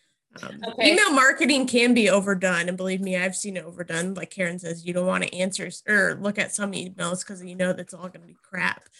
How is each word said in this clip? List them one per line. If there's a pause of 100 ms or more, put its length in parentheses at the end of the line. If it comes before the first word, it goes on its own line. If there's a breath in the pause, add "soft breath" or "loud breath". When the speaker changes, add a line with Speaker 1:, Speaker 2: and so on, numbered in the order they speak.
(420)
Speaker 1:
Um,
Speaker 2:
Okay.
Speaker 1:
email
marketing
can
be
overdone.
And
believe
me,
I've
seen
it
overdone.
Like
Karen
says,
you
don't
wanna
answer
s-,
or
look
at
some
emails
'cause
you
know
that's
all
gonna
be
crap. (100)